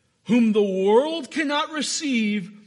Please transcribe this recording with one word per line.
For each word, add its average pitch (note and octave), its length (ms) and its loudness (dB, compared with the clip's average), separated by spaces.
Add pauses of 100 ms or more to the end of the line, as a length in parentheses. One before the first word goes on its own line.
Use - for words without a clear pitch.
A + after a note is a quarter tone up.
(240)
whom A3+ 280 4
the G#3 100 4
world A3 680 2
cannot D4 420 -4
receive A3+ 760 -4 (160)